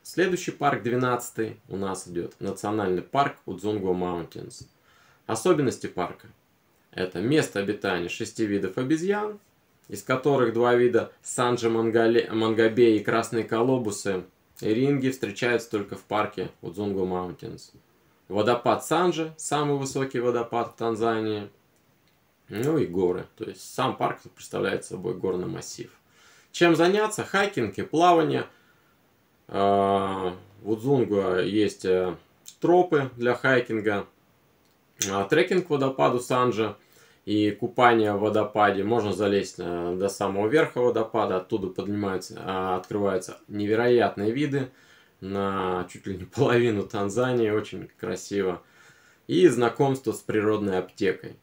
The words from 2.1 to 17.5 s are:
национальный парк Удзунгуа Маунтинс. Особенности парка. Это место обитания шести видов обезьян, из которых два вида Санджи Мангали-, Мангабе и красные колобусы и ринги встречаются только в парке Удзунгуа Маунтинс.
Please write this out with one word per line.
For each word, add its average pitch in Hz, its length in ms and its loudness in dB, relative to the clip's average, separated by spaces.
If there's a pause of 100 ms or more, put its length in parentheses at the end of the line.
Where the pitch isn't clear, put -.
национальный 95 640 -2
парк 143 340 -2 (100)
Удзунгуа 95 460 -4
Маунтинс. 90 720 -6 (600)
Особенности 139 640 0
парка. - 400 -8 (640)
Это 90 280 -6
место 127 400 0
обитания 98 480 -2
шести 110 380 -6
видов 95 320 -2
обезьян, 196 600 -2 (500)
из 101 120 -10
которых 127 520 2
два 120 200 4
вида 117 380 4 (100)
Санджи 120 480 0
Мангали-, 113 600 4
Мангабе 110 640 4
и 104 80 0
красные 113 400 0
колобусы 113 800 -2 (380)
и 107 120 0
ринги 131 360 2
встречаются 117 600 -2
только 98 280 -6
в - 60 -18
парке 98 460 -4 (120)
Удзунгуа 98 440 -4
Маунтинс. 90 680 -8 (560)